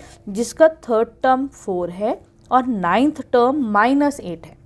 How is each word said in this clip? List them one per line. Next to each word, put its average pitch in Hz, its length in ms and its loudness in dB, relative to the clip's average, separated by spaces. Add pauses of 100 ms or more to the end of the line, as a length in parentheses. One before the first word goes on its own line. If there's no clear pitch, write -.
(300)
जिसका 233 380 2 (120)
थर्ड 226 280 0 (140)
टर्म 262 260 2
फ़ोर 180 420 -8
है 208 280 -6 (320)
और 247 160 2
नाइन्थ 233 560 0 (100)
टर्म 262 380 2
माइनस 269 500 0
एट 170 260 -12
है - 200 -20